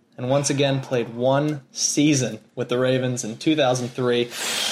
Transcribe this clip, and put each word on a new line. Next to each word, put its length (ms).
And 100
once 220
again 300
played 340
one 480
season 640
with 140
the 100
Ravens 460
in 140
two 180
thousand 320
three, 360